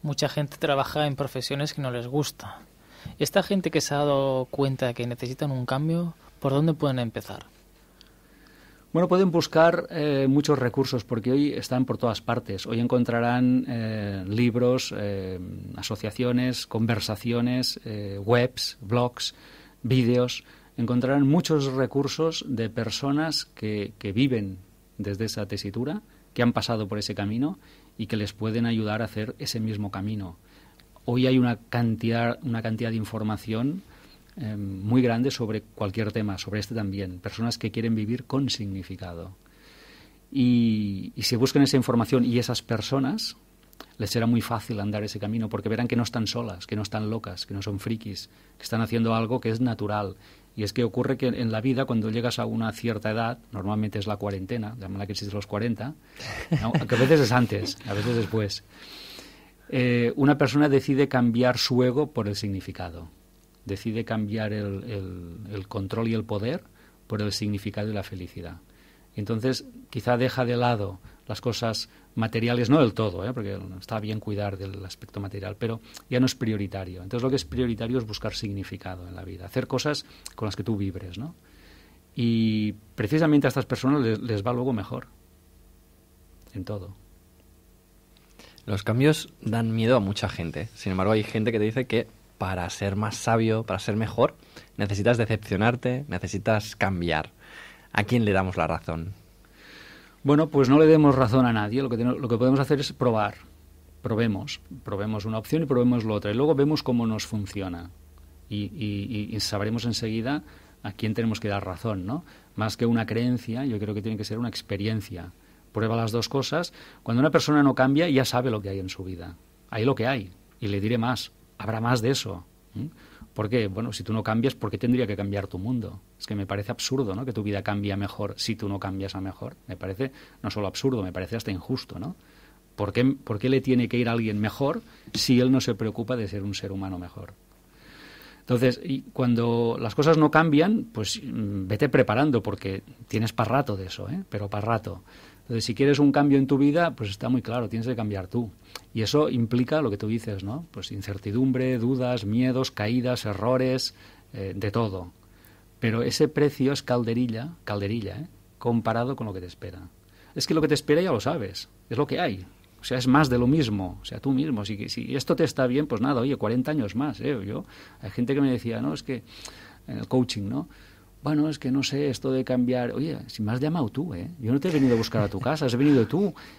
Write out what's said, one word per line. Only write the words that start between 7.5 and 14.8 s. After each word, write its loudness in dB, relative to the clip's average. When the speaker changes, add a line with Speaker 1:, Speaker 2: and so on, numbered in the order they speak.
Speaker 2:
Bueno, 4
pueden 6
buscar, 4
eh, 2
muchos 4
recursos, 0
porque -2
hoy 4
están -2
por -4
todas 0
partes. -4
Hoy -2
encontrarán, 2
eh, -4
libros, 2